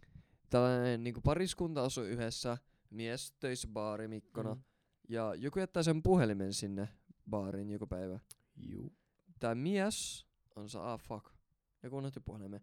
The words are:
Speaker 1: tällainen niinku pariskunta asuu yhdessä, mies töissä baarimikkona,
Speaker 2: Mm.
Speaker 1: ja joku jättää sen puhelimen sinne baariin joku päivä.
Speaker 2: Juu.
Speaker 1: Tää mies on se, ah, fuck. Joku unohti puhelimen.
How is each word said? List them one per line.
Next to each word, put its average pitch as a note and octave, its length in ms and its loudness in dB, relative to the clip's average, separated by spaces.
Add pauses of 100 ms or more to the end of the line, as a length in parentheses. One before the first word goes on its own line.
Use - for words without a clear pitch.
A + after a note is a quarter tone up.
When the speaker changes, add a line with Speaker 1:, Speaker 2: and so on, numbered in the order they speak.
(500)
Speaker 1:
tällainen B2 540 6
niinku A#2 180 -4
pariskunta D#3+ 640 2
asuu C3 200 0
yhdessä, A#2 540 -2 (320)
mies A#2 500 -6
töissä B2+ 280 -4
baarimikkona, G#2+ 880 -4
Speaker 2:
Mm. C3 60 -10 (480)
Speaker 1:
ja A2 260 0
joku C#3 240 -4
jättää F3+ 240 2
sen D#3+ 200 6
puhelimen G#2+ 500 6
sinne G2 360 -4 (400)
baariin G2+ 400 -2
joku G#2 180 -6
päivä. F#2 320 -6 (360)
Speaker 2:
Juu. - 380 -10 (460)
Speaker 1:
Tää A#2 160 0
mies G3 720 -2 (280)
on G#2 140 -12
se, A2 100 -10
ah, A2+ 220 -6
fuck. G#2+ 240 -10 (580)
Joku B2+ 140 -10
unohti C3+ 220 -6
puhelimen. G2+ 440 -10